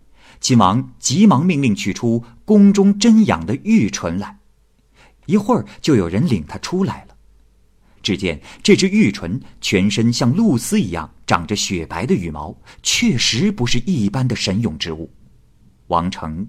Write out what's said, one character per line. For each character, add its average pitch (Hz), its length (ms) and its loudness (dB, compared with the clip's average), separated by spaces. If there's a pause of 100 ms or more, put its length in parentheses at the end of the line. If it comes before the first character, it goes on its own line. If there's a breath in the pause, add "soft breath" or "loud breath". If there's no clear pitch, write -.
(400 soft breath)
亲 127 160 0
王 113 420 2
急 180 280 2
忙 151 180 4
命 170 160 0
令 123 140 0
取 95 180 -4
出 117 320 -2 (200 loud breath)
宫 202 280 6
中 202 260 2
珍 220 280 6
养 82 180 0
的 104 120 -6
玉 180 340 2
唇 87 280 -6
来， - 200 -12 (880 soft breath)
一 180 100 2
会 240 180 0
儿 143 100 -2 (160 loud breath)
就 151 140 2
有 92 140 2
人 104 200 0
领 92 180 -2
他 - 120 -14
出 185 240 -4
来 127 220 -6
了。 - 120 -20 (840)
只 95 140 -2
见 85 260 -6 (200 loud breath)
这 202 120 6
只 190 140 2
玉 190 240 2
唇 - 280 -8 (200 loud breath)
全 98 280 0
身 117 240 0
像 127 220 0
露 190 240 2
丝 208 220 -2
一 98 100 -4
样 82 240 -10 (120)
长 85 200 0
着 107 80 -4
雪 87 320 -4
白 85 180 -8
的 165 100 0
羽 85 160 -4
毛， 76 260 -12 (260 soft breath)
确 214 340 0
实 147 360 -2
不 123 120 -4
是 123 160 2
一 113 300 -2
般 131 160 -2
的 117 80 -4
神 98 260 -4
勇 85 160 -4
之 82 160 -10
物。 80 160 -10 (800)
王 87 220 -2
成 82 380 -10